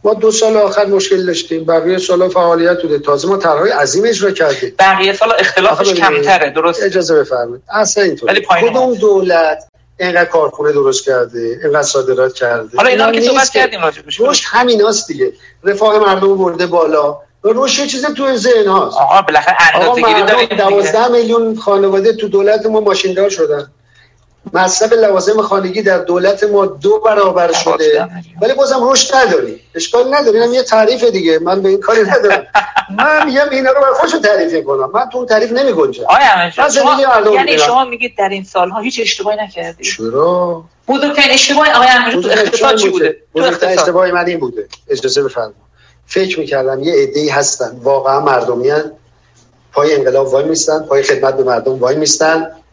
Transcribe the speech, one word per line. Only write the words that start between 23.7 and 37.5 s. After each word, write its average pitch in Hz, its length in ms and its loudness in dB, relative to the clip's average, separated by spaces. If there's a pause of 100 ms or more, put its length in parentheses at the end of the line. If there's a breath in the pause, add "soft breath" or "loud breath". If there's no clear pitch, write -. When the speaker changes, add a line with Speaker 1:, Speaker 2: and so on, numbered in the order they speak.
Speaker 1:
مصرف 190 400 2
لوازم 208 480 2
خانگی 190 400 -2
در 190 160 2
دولت 180 460 0
ما 202 220 2
دو 196 340 0
برابر 190 500 2
Speaker 2:
آقا، 165 40 0
Speaker 1:
شده. 160 380 0
Speaker 2:
دوازده 175 240 -2
میلیون. - 260 -18
Speaker 1:
ولی 240 120 0
بازم 262 360 2
رشد 269 260 0
نداری. 208 460 0 (140)
اشکال 247 400 0
نداره. 233 240 2
اینم 240 140 2
یه 254 100 0
تعریف 220 400 2
دیگه. 170 360 2
من 185 220 -2
به 190 80 0
این 196 100 2
کاری 226 240 2
ندارم. 202 440 0 (240)
Speaker 2:
<laughs> - 260 -4
Speaker 1:
من 302 280 2
می‌گم 285 260 0
اینا 262 200 0
رو 277 100 2
برای 254 120 2
خودشون 330 280 0
تعریف 180 320 0
می‌کنم. 139 400 -2
من 247 160 -2
تو 254 80 -8
اون 247 100 -6
تعریف 220 240 0
نمی‌گنجم. 160 520 0
Speaker 2:
آقای 226 200 2
احمدی، 185 380 0
Speaker 1:
من 285 80 2
Speaker 2:
شما، - 0 -
Speaker 1:
زندگی 277 360 2
مردم 214 280 2
Speaker 2:
یعنی 202 180 0